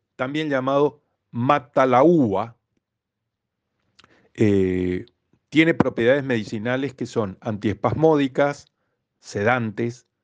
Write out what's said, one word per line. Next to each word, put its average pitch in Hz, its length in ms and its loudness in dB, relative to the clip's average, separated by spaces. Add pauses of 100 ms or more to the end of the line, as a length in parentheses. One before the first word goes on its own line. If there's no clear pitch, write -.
(160)
también 147 320 -6
llamado 139 540 -2 (280)
matalaúa, 131 1300 2 (1800)
eh, 92 720 0 (500)
tiene 160 180 4
propiedades 131 520 2
medicinales 123 680 -4
que 123 120 -8
son 104 340 -6
antiespasmódicas, 143 1300 0 (540)
sedantes, 117 840 -4 (200)